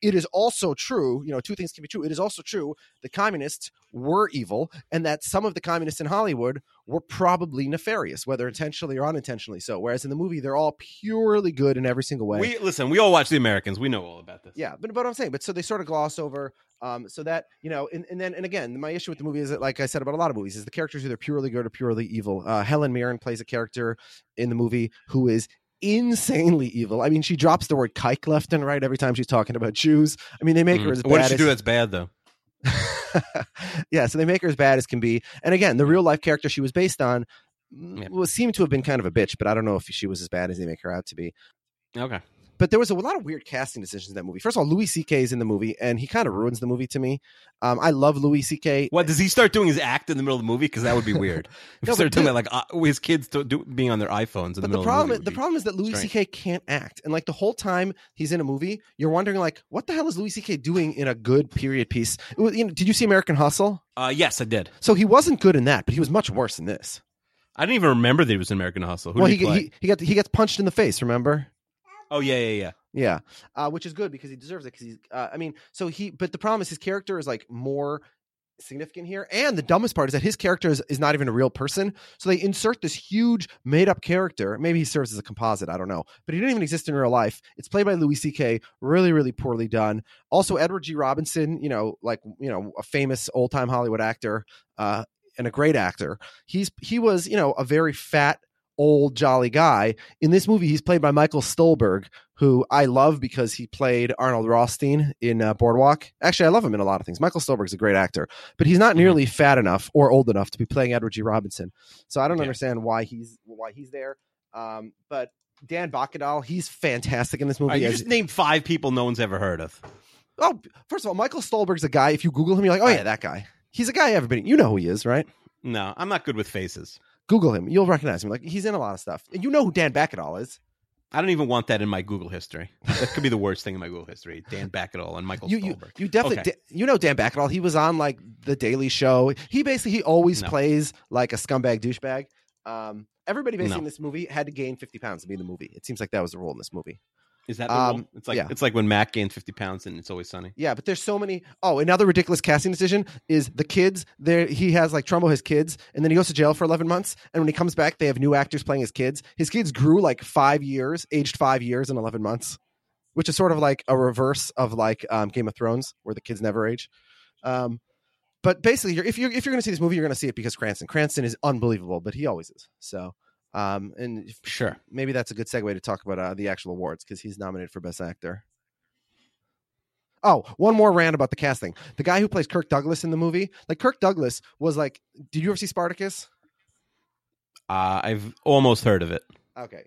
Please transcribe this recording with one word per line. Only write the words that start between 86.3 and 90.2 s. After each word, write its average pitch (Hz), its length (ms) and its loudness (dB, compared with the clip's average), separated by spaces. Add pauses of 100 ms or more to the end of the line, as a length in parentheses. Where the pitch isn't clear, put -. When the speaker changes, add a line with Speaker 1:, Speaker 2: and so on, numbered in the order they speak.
Speaker 1:
he 175 40 -2
didn't 262 120 0
even 226 100 0
exist 156 260 -4
in 151 60 -4
real 135 160 2
life. 117 320 0 (160)
It's - 120 -16
played 202 180 2
by 196 80 2
Louis 147 200 2
C 143 160 -4
K. 117 300 0 (180)
Really, 175 320 4
really 143 200 4
poorly 117 360 -4
done. 110 360 0 (260)